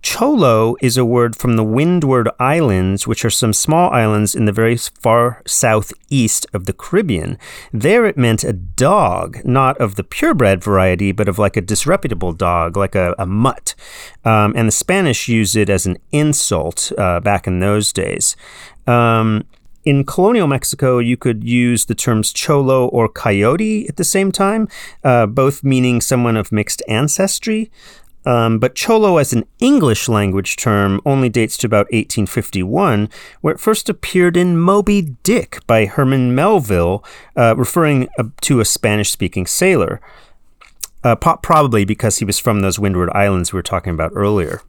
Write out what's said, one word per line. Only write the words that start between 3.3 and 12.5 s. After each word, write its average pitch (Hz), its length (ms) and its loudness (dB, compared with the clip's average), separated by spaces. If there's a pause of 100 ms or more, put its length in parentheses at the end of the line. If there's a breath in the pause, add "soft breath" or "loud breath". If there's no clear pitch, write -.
small 165 380 2
islands 107 420 2
in 113 120 0
the 104 60 2
very 113 260 0
far 117 680 0
southeast - 1080 -2
of 95 100 -6
the 101 80 -4
Caribbean. 107 640 -2 (340 loud breath)
There 196 360 2
it - 100 -2
meant 117 260 2
a 117 100 -4
dog, 92 920 0
not 131 340 2
of 104 160 0
the 95 80 -4
purebred 120 600 2
variety, 95 480 2
but 101 180 -2
of, 92 80 -4
like, 104 180 0
a 107 60 0
disreputable 104 720 -2
dog, 85 420 -2